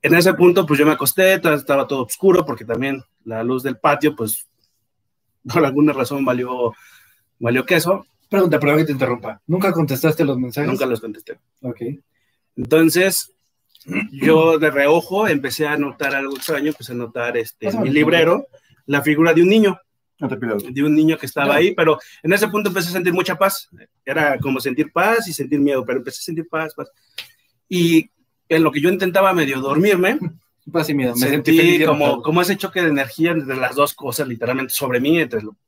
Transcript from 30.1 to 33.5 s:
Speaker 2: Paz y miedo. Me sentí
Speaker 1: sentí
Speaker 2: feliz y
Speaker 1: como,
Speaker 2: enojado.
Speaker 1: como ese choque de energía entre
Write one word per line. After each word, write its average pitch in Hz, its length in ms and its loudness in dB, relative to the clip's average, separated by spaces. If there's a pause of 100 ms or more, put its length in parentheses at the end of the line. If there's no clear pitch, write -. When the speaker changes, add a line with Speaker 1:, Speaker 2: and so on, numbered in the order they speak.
Speaker 2:
Paz 156 200 -2
y - 40 0
miedo. 127 200 -2
Me 123 60 -2
sentí 131 100 2 (220)
Speaker 1:
sentí 165 40 6
Speaker 2:
feliz 170 240 4
y 156 60 2
Speaker 1:
como, 143 180 2
Speaker 2:
enojado. 135 180 0
Speaker 1:
como 160 200 0
ese 190 160 -2
choque 190 240 -4
de 165 80 2
energía 147 400 -2
entre 135 260 -4